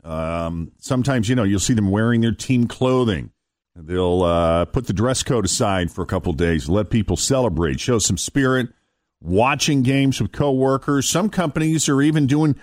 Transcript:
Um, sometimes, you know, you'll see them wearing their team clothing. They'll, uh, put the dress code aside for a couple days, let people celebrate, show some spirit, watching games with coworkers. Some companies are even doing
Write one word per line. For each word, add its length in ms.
Um, 720
sometimes, 520
you 60
know, 80
you'll 160
see 140
them 160
wearing 320
their 100
team 360
clothing. 640
They'll, 440
uh, 420
put 220
the 60
dress 280
code 240
aside 460
for 100
a 60
couple 260
days, 340
let 220
people 260
celebrate, 640
show 200
some 180
spirit, 520
watching 640
games 360
with 120
coworkers. 760
Some 220
companies 580
are 140
even 240
doing 380